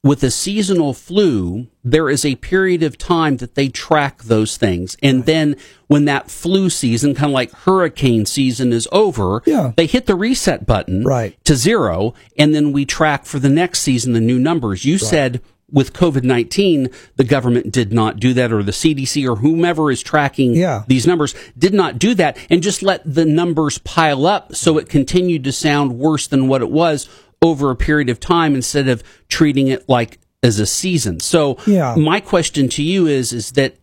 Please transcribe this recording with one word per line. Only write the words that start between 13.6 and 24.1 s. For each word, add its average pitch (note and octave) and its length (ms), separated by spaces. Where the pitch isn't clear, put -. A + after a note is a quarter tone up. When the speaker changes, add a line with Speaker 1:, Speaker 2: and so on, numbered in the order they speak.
Speaker 1:
season B2+ 320
the A#2 80
new A#2+ 180
numbers. B2 460
You D3 100
Speaker 2:
Right. G3 60
Speaker 1:
said C3 400
with C#3 240
covid C#3+ 300
nineteen, C3 680
the - 80
government A#2+ 480
did A2 200
not A2 280
do B2+ 140
that, A#2+ 180
or G#2 100
the G2+ 100
C D#3 220
D C3+ 100
C C3+ 220
or B2 100
whomever D#3 540
is A#2+ 100
tracking C3+ 540
Speaker 2:
Yeah. D3+ 320
Speaker 1:
these B2+ 220
numbers E3 260
did F#3+ 160
not F3 240
do A3+ 160
that, D#3+ 220
and E3+ 140
just F#3+ 220
let F#3+ 200
the D#3+ 200
numbers D#3+ 540
pile D3 460